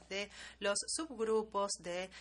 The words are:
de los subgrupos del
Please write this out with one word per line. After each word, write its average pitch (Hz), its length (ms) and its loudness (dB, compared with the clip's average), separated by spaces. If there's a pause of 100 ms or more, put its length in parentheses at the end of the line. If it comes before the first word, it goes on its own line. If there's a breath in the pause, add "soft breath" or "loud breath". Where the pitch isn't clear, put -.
de 202 220 -2 (300 loud breath)
los 202 280 2
subgrupos 220 920 2
del 180 300 -4 (120)